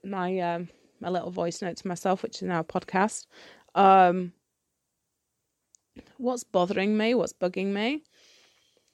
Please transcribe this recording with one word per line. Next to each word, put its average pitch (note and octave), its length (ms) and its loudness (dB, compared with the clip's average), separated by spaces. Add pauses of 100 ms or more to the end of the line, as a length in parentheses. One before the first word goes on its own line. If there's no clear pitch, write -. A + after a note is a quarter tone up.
my, F#3 360 -4
um, E3+ 300 -4 (300)
my - 100 -8
little F3+ 200 -4
voice E3+ 320 -6
note F3 160 -6
to - 100 -10
myself, F#3 360 -2
which - 140 -10
is - 60 -12
now F3+ 180 -2
a - 20 -2
podcast, - 640 -2 (480)
um, F#3 580 6 (1800)
what's B3 260 -4
bothering F#3+ 540 0
me, A3+ 160 2
what's G#3 200 0
bugging F#3 340 -4
me, A3 340 -4 (920)